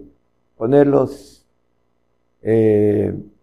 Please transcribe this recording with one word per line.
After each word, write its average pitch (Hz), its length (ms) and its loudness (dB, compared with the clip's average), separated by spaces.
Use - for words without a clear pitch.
ponerlos, 139 920 -2
eh, 104 720 0